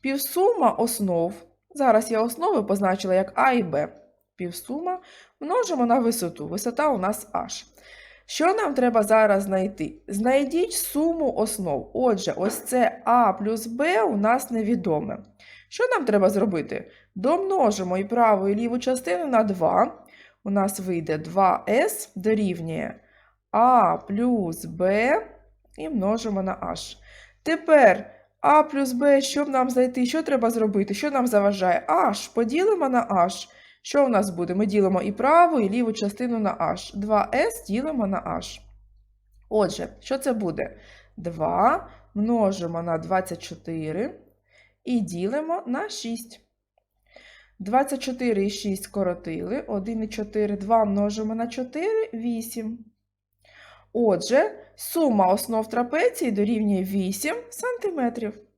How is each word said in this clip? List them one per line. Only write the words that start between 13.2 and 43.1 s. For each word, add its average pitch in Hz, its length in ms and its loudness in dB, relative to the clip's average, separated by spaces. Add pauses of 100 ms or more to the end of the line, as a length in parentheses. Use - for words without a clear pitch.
плюс 220 340 -4
Б 311 360 0
у 269 140 0
нас 233 340 0
невідоме. 208 680 -2 (520)
Що - 180 -2
нам 427 180 0
треба 202 240 4
зробити? 190 600 -2 (240)
Домножимо 254 840 0
і 190 60 -2
праву, 214 440 4
і 202 80 2
ліву 233 240 -2
частину 285 460 -2
на 240 180 4
два. 185 640 0 (380)
У 208 60 -8
нас 196 300 0
вийде 170 380 -4
два 180 500 2
с 311 480 0
дорівнює 180 800 -2 (560)
А 220 460 4
плюс 202 680 -2
Б 190 460 0 (680)
і 320 120 -10
множимо 208 540 -2
на 190 120 -4
H. - 420 -10 (460)
Тепер 302 680 6 (300)
А 302 220 6
плюс 277 300 -2
Б, 277 280 4
щоб 285 280 -2
нам 262 200 0
знайти, 247 360 0
що 311 180 -2
треба 247 260 0
зробити? 208 440 0
Що 294 180 -4
нам 254 160 0
заважає? 196 600 2
H 311 460 0
поділимо 311 560 2
на 247 180 2
H. 190 420 0 (320)
Що 285 240 2
у - 20 0
нас 202 220 2
буде? 175 260 -4
Ми 208 100 2
ділимо 190 360 2
і 208 100 -4
праву, 311 480 4
і 202 100 2
ліву 220 240 0
частину 220 460 -4
на 202 180 0
H. 180 400 -4
Два 208 360 2
с 403 340 0
ділимо 247 400 -2
на 190 100 -2
H. - 420 -8 (880)
Отже, 196 380 0 (120)
що - 180 -4
це 262 160 -2
буде? 185 440 -4 (400)
Два 170 720 0 (240)
множимо 190 680 -2
на 170 160 -4
двадцять 180 440 -4